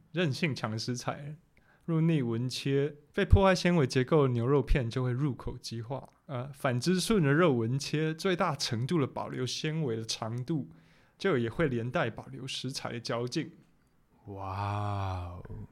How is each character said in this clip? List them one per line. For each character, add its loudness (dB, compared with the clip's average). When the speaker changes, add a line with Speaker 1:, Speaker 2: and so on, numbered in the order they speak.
Speaker 1:
韧 2
性 0
强 -4
的 -4
食 -4
材， -8
若 0
逆 4
纹 -2
切， 0
被 2
破 8
坏 8
纤 4
维 4
结 2
构 4
的 2
牛 0
肉 4
片 2
就 -4
会 0
入 0
口 -10
即 -10
化。 -10
呃， -8
反 0
之， 2
顺 4
着 6
肉 6
纹 0
切， -2
最 -2
大 0
程 -2
度 2
的 2
保 -6
留 -4
纤 -4
维 -2
的 -6
长 -6
度， -2
就 0
也 2
会 0
连 -2
带 0
保 -10
留 -14
食 -6
材 -6
的 -6
嚼 -4
劲。 -4
Speaker 2:
哇 -4
哦， -14